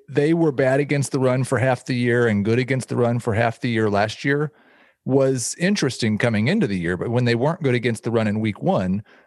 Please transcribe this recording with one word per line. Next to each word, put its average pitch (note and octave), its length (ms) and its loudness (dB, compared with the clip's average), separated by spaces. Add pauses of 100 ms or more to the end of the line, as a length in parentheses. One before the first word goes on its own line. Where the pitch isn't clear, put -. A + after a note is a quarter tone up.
they D3 260 2
were E3 180 2
bad C3 280 2
against C#3+ 320 -2
the C#3 60 0
run B2+ 260 2
for B2 140 0
half B2+ 280 0
the C3 80 -2
year A#2+ 320 2
and G#2 180 2
good A2+ 140 2
against B2+ 300 -2
the B2 80 -4
run A#2+ 220 2
for A#2 140 -4
half A#2 280 0
the B2 100 -2
year A2 180 2
last G2+ 360 0
year D3 280 -2 (520)
was C3+ 540 0
interesting C#3+ 600 0
coming A2+ 300 0
into G3 180 0
the G2 120 -2
year. E2+ 180 -2
But G2+ 140 -6
when B2 140 0
they A#2 100 2
weren't C#3 280 -2
good C3 120 2
against A#2 300 -2
the A#2 60 -4
run A2 160 0
in G#2+ 140 -2
week G#2+ 200 -4
one, G#2+ 420 0 (240)